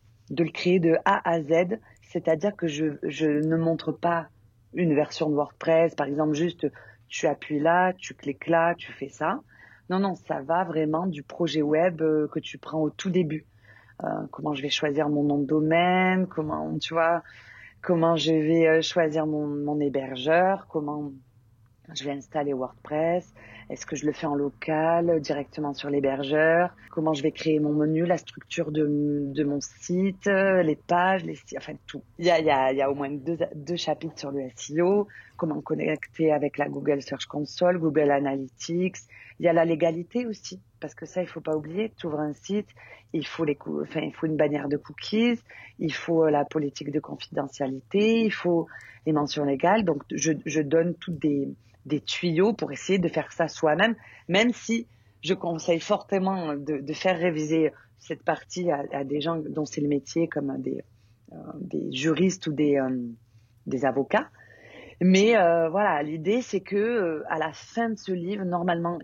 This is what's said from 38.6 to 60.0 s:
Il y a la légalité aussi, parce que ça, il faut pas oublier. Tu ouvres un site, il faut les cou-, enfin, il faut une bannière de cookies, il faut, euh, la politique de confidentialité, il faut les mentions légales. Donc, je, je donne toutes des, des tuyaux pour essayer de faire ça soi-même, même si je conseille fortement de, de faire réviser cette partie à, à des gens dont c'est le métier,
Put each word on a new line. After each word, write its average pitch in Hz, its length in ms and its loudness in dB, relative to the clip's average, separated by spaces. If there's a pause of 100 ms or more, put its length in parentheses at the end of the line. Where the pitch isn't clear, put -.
Il - 80 0
y - 20 6
a 165 60 4
la 165 100 6
légalité 170 600 0
aussi, 196 340 -10 (200)
parce 151 140 -10
que - 120 -14
ça, 185 160 -4
il 170 60 -6
faut - 120 -10
pas 156 160 -2
oublier. 170 400 -4
Tu - 100 -10
ouvres 151 140 -4
un 151 140 -4
site, 202 340 -4 (460)
il 156 120 -2
faut - 180 -4
les 151 100 2
cou-, - 280 -6
enfin, 147 180 -4
il 151 120 -4
faut - 140 -4
une 156 100 0
bannière 143 320 2
de 143 80 0
cookies, 226 640 0 (380)
il 156 160 -4
faut, 165 300 2
euh, 156 60 4
la 143 140 4
politique 143 460 -4
de 151 100 0
confidentialité, 147 1200 -2
il 220 120 2
faut 170 340 0 (400)
les 156 60 2
mentions 147 320 0
légales. 170 420 2
Donc, 147 240 0
je, - 220 0 (120)
je 156 160 -2
donne 165 340 2
toutes 165 240 -10
des, 139 300 0 (380)
des 147 140 -2
tuyaux 175 520 0
pour 156 180 -6
essayer 185 280 -2
de 170 100 0
faire 151 240 -4
ça 165 160 -2
soi-même, 170 480 2 (320)
même 220 240 4
si 233 340 -4 (360)
je 156 100 0
conseille 170 480 0
fortement 190 720 0
de, 143 220 -4
de 139 160 -6
faire 185 260 0
réviser 156 540 2 (260)
cette - 240 -12
partie 175 480 -2
à, 143 220 0
à 143 120 -4
des 143 180 -4
gens 165 140 -2
dont 151 280 -4
c'est - 160 -6
le 147 80 0
métier, 147 400 0